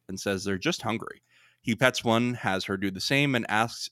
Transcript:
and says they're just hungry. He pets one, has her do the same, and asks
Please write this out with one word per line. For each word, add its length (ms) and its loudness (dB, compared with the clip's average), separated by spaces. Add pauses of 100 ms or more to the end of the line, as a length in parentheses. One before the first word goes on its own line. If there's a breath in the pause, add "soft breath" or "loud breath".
and 100 -8
says 260 -2
they're 120 0
just 260 -2
hungry. 380 -6 (400)
He 140 0
pets 300 2
one, 300 4
has 320 -2
her 100 0
do 140 -2
the 100 -6
same, 340 2
and 160 0
asks 420 0